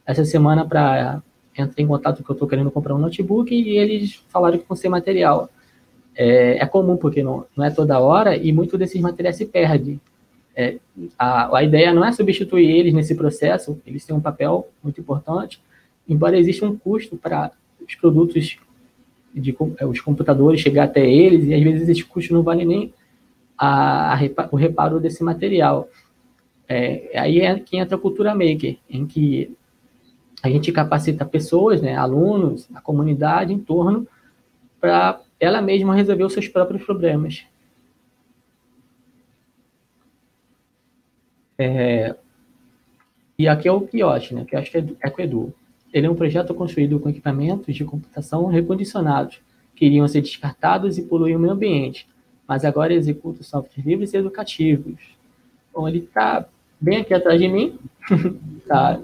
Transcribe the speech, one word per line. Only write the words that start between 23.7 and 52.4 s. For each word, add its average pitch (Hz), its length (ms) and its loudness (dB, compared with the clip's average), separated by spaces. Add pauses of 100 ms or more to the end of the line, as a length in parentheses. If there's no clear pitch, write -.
a - 20 0
repa-, 139 380 -2
o 143 40 2
reparo 156 440 0
desse 160 240 -4
material. 165 640 0 (800)
É, 127 460 -4
aí 151 260 2
é 185 180 2
que - 180 -10
entra 185 200 -4
a - 40 -4
cultura 202 340 -2
maker, 156 420 0 (120)
em 135 180 -6
que 143 440 -2 (920)
a 131 80 0
gente 147 220 0
capacita 151 520 -2
pessoas, 165 560 0
né, 131 160 -4
alunos, 156 800 0
a - 60 -20
comunidade 156 720 -2
em 202 60 -2
torno, 190 480 -2 (720)
pra 175 400 0 (180)
ela 202 240 0
mesma 196 320 2
resolver 196 300 2
os 196 80 -2
seus 202 160 -6
próprios 180 340 -2
problemas. 156 600 -4 (4000)
É, 123 580 -2 (1200)
e 156 80 2
aqui 151 220 2
é 185 40 4
o 196 100 0
quiosque, 160 520 -2
né, 120 80 -8
o 120 40 -14
quiosque 139 320 -6
Edu, 147 240 -6
Ecoedu. 139 520 -6 (380)
Ele 151 140 0
é 170 40 0
um 165 40 0
projeto 170 400 -2
construído 147 440 -2
com 147 120 -6
equipamentos 147 640 -4
de 147 100 -8
computação 151 640 -8
recondicionados, 170 920 -2 (360)
que - 80 0
iriam 143 240 4
ser 147 140 -2
descartados 170 760 -4
e 175 60 -6
poluir 165 340 -2
o 165 40 0
meio 175 120 2
ambiente, 156 560 -4 (400)